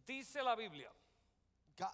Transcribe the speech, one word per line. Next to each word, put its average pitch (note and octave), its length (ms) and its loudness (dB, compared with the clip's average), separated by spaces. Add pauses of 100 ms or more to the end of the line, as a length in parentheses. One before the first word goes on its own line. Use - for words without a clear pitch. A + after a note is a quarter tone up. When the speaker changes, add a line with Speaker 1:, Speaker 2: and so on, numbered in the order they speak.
Speaker 1:
dice C4 380 -4
la B3 120 6
Biblia D#3+ 320 -4 (880)
Speaker 2:
God, F#3+ 160 0